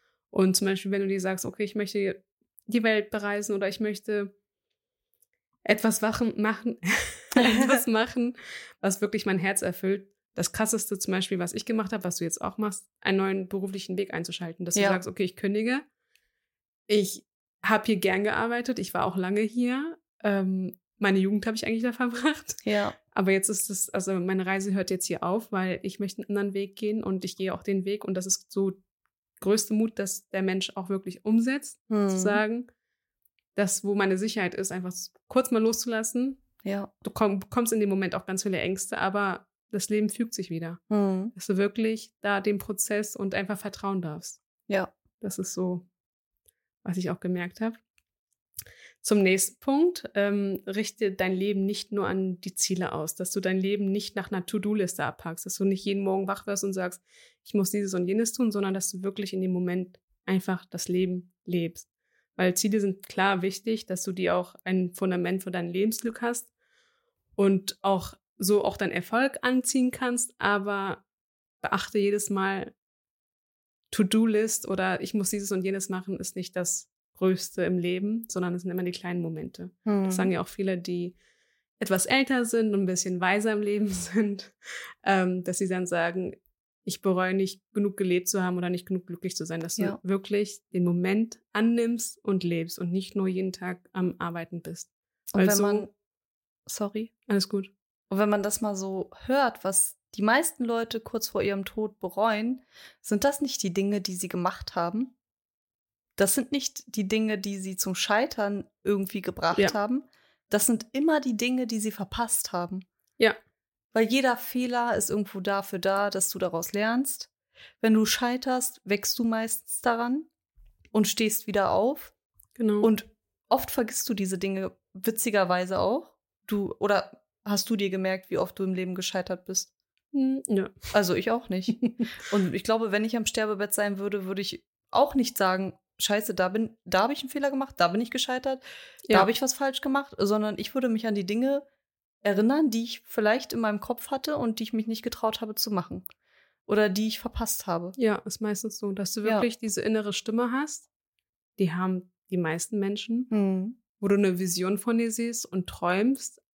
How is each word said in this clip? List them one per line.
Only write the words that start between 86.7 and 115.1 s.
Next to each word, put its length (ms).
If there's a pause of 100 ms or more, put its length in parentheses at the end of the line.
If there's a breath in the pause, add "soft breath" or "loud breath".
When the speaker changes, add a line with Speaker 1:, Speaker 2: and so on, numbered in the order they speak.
Speaker 1:
ich 180
bereue 320
nicht, 280 (120)
genug 240
gelebt 320
zu 140
haben 140
oder 120
nicht 160
genug 220
glücklich 280
zu 100
sein, 140
dass 160
du 80
Speaker 2:
Ja. 200
Speaker 1:
wirklich 580 (120)
den 120
Moment 560 (100)
annimmst 720
und 200
lebst 360
und 120
nicht 240
nur 120
jeden 240
Tag 420
am 260
Arbeiten 420
bist. 300 (420)
Speaker 2:
Und 80
Speaker 1:
Weil 60
Speaker 2:
wenn 80
Speaker 1:
so 80
Speaker 2:
man, 260 (800)
sorry. 460 (140)
Speaker 1:
Alles 220
gut. 240 (360)
Speaker 2:
Und 100
wenn 100
man 140
das 180
mal 140
so 340 (160)
hört, 400
was 320 (180)
die 60
meisten 420
Leute 380
kurz 260
vor 160
ihrem 220
Tod 340
bereuen, 640 (380 loud breath)
sind 240
das 160
nicht 220
die 100
Dinge, 260
die 160
sie 140
gemacht 460
haben? 420 (960)
Das 180
sind 200
nicht 420
die 120
Dinge, 300
die 220
sie 160
zum 200
Scheitern 680 (180)
irgendwie 380
gebracht 380
Speaker 1:
Ja. 140
Speaker 2:
haben. 300 (460 soft breath)
Das 160
sind 280
immer 260
die 160
Dinge, 320
die 140
sie 100
verpasst 600
haben. 260 (380)
Speaker 1:
Ja. 180 (580)
Speaker 2:
Weil 140
jeder 300
Fehler 580
ist 140
irgendwo 320